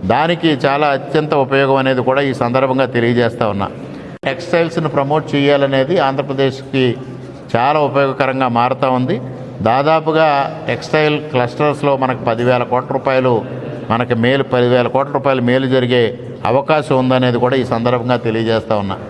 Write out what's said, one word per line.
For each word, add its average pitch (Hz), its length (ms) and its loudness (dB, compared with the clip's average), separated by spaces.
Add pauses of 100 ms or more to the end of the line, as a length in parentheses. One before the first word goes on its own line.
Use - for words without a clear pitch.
దానికి 165 420 0
చాలా 147 400 2
అత్యంత 151 460 -2
ఉపయోగం 135 420 2
అనేది 131 260 2
కూడా 131 200 2
ఈ 135 120 0
సందర్భంగా 131 520 0
తెలియజేస్తా 117 640 0
ఉన్నా. 98 200 -2 (560)
టెక్స్టైల్స్ను 156 680 -2
ప్రమోట్ 143 460 -2
చేయాలనేది 139 640 2
ఆంధ్రప్రదేశ్కి 135 960 0 (600)
చాలా 143 240 2
ఉపయోగకరంగా 135 680 0
మారుతా 123 420 2
ఉంది. 127 320 0 (400)
దాదాపుగా 151 1040 2
టెక్స్టైల్ 151 520 0
క్లస్టర్స్లో 139 760 0
మనకు 127 260 -2
పదివేల 120 400 0
కోట్ల 127 300 -2
రూపాయలు, 131 520 0 (440)
మనకి 120 260 0
మేలు, 127 280 2
పదివేల 123 440 2
కోట్ల 139 240 0
రూపాయలు 135 300 0
మేలు 127 260 2
జరిగే 123 520 2 (260)
అవకాశం 135 540 2
ఉందనేది 127 380 2
కూడా 123 180 2
ఈ 127 80 2
సందర్భంగా 120 520 0
తెలియజేస్తా 113 600 0
ఉన్నా. 101 220 -4 (120)